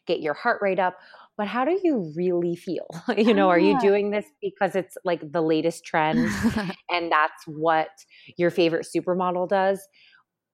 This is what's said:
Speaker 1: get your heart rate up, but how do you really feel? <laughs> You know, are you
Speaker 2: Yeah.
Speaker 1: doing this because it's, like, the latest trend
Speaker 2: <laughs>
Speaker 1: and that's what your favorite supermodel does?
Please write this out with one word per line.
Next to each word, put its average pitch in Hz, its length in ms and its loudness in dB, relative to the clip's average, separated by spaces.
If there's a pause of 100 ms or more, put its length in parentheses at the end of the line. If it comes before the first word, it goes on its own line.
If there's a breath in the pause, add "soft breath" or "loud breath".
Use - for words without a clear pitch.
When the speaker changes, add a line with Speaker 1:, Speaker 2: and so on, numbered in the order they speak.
Speaker 1:
get 175 140 -2
your 151 140 -4
heart 226 280 -2
rate 196 180 -2
up, 180 180 -2 (400 loud breath)
but 208 100 -4
how 226 180 -2
do 349 180 0
you 220 320 -2
really 175 400 -2
feel? 175 320 -8 (200)
<laughs> - 100 -2
You 220 160 4
know, 196 160 4
are 175 100 6
you 196 120 6
Speaker 2:
Yeah. - 80 2
Speaker 1:
doing 202 320 2
this 208 140 -4 (160)
because 190 340 -2
it's, - 300 -6
like, 175 160 -2 (100)
the 170 100 -2
latest 160 440 0
trend 156 320 0
Speaker 2:
<laughs> 208 720 -2
Speaker 1:
and 170 220 -2
that's 156 360 0
what 160 420 0 (480 loud breath)
your 170 140 2
favorite 165 420 0
supermodel 180 540 -2
does? 196 400 0 (680 soft breath)